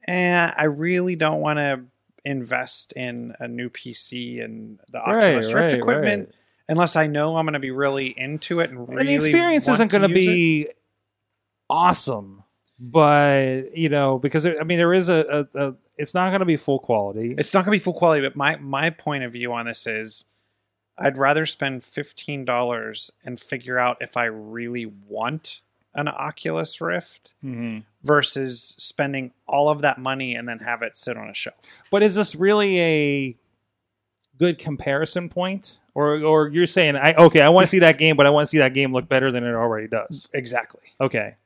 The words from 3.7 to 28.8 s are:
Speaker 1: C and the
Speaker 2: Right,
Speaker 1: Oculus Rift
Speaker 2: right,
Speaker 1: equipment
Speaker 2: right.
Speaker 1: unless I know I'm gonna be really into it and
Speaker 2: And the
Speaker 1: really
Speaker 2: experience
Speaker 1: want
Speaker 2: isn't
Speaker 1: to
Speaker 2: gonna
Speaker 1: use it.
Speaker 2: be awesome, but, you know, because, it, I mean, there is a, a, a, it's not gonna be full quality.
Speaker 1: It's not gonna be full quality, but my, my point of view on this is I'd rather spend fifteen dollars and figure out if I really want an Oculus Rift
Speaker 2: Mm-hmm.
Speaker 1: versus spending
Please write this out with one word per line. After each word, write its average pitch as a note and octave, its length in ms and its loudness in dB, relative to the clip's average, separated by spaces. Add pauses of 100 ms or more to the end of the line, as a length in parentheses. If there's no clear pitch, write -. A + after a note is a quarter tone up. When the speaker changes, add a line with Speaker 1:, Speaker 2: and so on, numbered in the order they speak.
Speaker 1:
C A#2+ 480 -10
and A2 380 -14 (120)
the A#2+ 80 -10
Speaker 2:
Right, G3 360 4
Speaker 1:
Oculus A2+ 180 -2
Rift E3 180 2
Speaker 2:
right, B2+ 80 0
Speaker 1:
equipment D#3 480 -2
Speaker 2:
right. - 80 -20 (320)
Speaker 1:
unless E3 300 0
I D#3 100 2
know D3+ 300 -2
I'm D#3+ 80 0
gonna D3+ 120 -4
be C3+ 140 -6
really C#3 360 -2 (120)
into D3+ 400 -6
it E3 100 0
and B2+ 100 -16
Speaker 2:
And B2 100 -14
the B2+ 60 -10
Speaker 1:
really C#4 200 0
Speaker 2:
experience D#4+ 520 2
Speaker 1:
want B3+ 80 4
Speaker 2:
isn't G#3+ 140 2
Speaker 1:
to G#3 100 2
Speaker 2:
gonna G3 100 4
Speaker 1:
use F3+ 180 4
it. - 20 2
Speaker 2:
be E3 380 2 (1000)
awesome, B2 760 0 (340)
but, C#3 1000 2
you E3 100 0
know, C#3 320 2
because, D3 240 0
it, E3 160 0
I D#3 60 -4
mean, E3+ 120 0
there E3+ 160 4
is F#3 140 2
a, D3+ 480 0
a, C#3 140 -2
a, C3 40 -10 (240)
it's D3 160 -8
not F#3 200 0
gonna F#3+ 100 0
be E3 140 2
full C#3 220 0
quality. A2 580 -4
Speaker 1:
It's D3+ 160 -4
not F#3+ 100 4
gonna G3+ 120 0
be F#3+ 40 0
full F3 140 -4
quality, E3 280 2
but C3+ 140 -6
my, C#3+ 220 0
my C#3+ 320 -4
point D3 340 -8
of A#2+ 80 -10
view A#2+ 220 -8
on A#2 120 -6
this A#2 220 -10
is A2 380 -8 (760)
I'd C3+ 200 -2
rather D3 260 2
spend C3+ 380 -8
fifteen - 600 -12
dollars A#2+ 680 -6 (120)
and B2 160 -12
figure B2+ 380 -8
out B2 240 0
if B2 160 -10
I A#2+ 80 -2
really A2+ 640 -10
want G#2 720 -10 (320)
an D3 140 -4
Oculus D#3+ 760 -8
Rift E3+ 480 -8 (160)
Speaker 2:
Mm-hmm. A#2 360 -10 (220)
Speaker 1:
versus C3+ 760 -2
spending C#3 520 -6 (160)